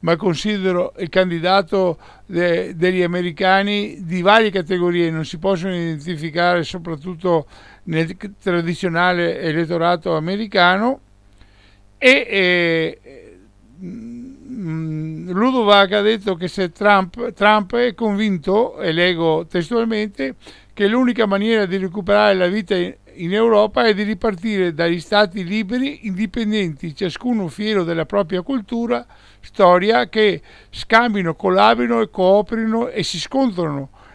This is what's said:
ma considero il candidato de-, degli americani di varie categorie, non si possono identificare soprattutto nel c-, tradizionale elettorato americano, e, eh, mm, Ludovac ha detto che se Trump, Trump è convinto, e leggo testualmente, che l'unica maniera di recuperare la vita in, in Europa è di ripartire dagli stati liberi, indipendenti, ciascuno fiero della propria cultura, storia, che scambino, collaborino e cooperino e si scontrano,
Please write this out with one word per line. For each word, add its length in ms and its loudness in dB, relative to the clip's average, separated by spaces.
ma 160 0
considero 800 -2
il 100 -6
candidato 880 0
de-, 500 -2
degli 260 2
americani 1000 0
di 160 -4
varie 300 4
categorie, 600 0
non 140 -4
si 140 -12
possono 360 -2
identificare 880 -2
soprattutto 840 -4
nel 340 -2
c-, 120 -12
tradizionale 1000 0
elettorato 760 -2
americano, 840 0
e, 340 4
eh, 1080 -2
mm, 1500 -10
Ludovac 600 4
ha 80 2
detto 360 0
che 120 -6
se 240 -4
Trump, 640 0
Trump 420 2
è 160 2
convinto, 880 0
e 120 -2
leggo 540 0
testualmente, 920 -4
che 140 0
l'unica 400 2
maniera 400 2
di 100 -4
recuperare 580 2
la 120 2
vita 280 -2
in, 200 -2
in 200 -4
Europa 500 4
è 80 4
di 120 0
ripartire 680 -2
dagli 280 -2
stati 440 0
liberi, 640 -4
indipendenti, 880 -4
ciascuno 540 -4
fiero 360 -2
della 220 -2
propria 340 -2
cultura, 640 -4
storia, 680 2
che 320 0
scambino, 640 0
collaborino 640 2
e 80 0
cooperino 800 0
e 140 -6
si 180 -6
scontrano, 680 -2